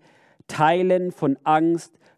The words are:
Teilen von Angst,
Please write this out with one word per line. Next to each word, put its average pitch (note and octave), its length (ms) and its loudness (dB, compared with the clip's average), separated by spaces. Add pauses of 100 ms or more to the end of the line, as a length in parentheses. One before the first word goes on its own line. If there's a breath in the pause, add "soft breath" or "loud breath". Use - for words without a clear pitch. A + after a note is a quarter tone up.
(480 soft breath)
Teilen F3+ 640 0
von C#3 320 -4
Angst, D#3+ 560 -2 (180 soft breath)